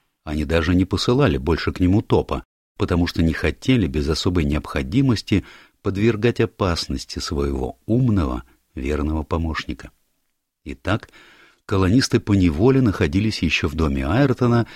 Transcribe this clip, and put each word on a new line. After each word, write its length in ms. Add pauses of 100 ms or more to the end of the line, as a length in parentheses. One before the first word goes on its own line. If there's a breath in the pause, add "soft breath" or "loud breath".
(240)
Они 200
даже 300
не 100
посылали 520
больше 360
к 80
нему 200
Топа, 440 (340)
потому 300
что 140
не 120
хотели 520
без 220
особой 360
необходимости 1000 (380 loud breath)
подвергать 580
опасности 800
своего 640
умного, 600 (300 soft breath)
верного 500
помощника. 640 (720)
Итак, 460 (560 loud breath)
колонисты 540
поневоле 600
находились 600
еще 260
в 60
доме 320
Айртона, 680